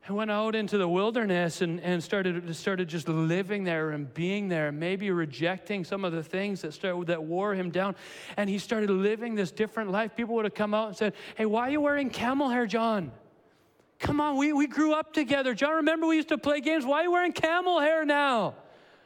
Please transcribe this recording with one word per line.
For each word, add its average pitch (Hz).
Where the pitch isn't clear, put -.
He 190
went 214
out 214
into 208
the 185
wilderness 185
and, 170
and 170
started, 180
started 185
just 156
living 180
there 160
and 143
being 190
there, 156
maybe 185
rejecting 175
some 196
of 175
the 165
things 190
that 151
start, 180
that 165
wore 180
him 180
down. 185
And 202
he 202
started 214
living 214
this 202
different 214
life. 208
People 233
would 226
have 202
come 208
out 220
and 196
said, 214
"Hey, 220
why 226
are -
you 302
wearing 285
camel 254
hair, 240
John? 214
Come 294
on, 294
we, 285
we 285
grew 302
up 311
together. 269
John, 285
remember 320
we 320
used 311
to 302
play 294
games? 302
Why 285
are 330
you 349
wearing 349
camel 349
hair 311
now? 269